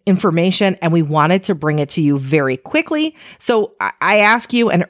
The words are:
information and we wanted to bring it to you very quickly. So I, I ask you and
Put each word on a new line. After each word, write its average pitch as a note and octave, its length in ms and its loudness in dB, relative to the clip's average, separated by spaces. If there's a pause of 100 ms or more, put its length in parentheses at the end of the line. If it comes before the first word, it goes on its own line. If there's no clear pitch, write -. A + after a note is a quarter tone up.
information F#3 760 0
and E3 100 0
we E3+ 80 2
wanted D#3 440 0
to G3 100 -2
bring D3+ 240 -2
it C#3+ 100 -4
to - 120 -4
you C#3+ 180 2
very C3 380 0
quickly. D#4 580 -4 (240)
So - 400 -2
I, - 120 -4 (100)
I G3 180 2
ask A3 340 2
you A#3 160 2
and F3 200 0